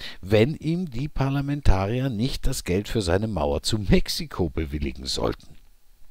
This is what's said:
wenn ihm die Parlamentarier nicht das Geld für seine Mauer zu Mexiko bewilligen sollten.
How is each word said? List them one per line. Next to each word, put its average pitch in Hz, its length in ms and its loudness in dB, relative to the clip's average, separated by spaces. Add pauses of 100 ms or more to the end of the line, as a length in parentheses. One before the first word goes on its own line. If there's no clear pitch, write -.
(220)
wenn 110 340 4
ihm 170 340 -2
die 127 200 -4
Parlamentarier 135 960 2
nicht 123 400 -2
das 139 160 -2
Geld 95 240 0
für 113 140 0
seine 95 260 2
Mauer 73 360 0
zu 113 160 0
Mexiko 104 720 2
bewilligen 71 580 -6
sollten. - 520 -4 (500)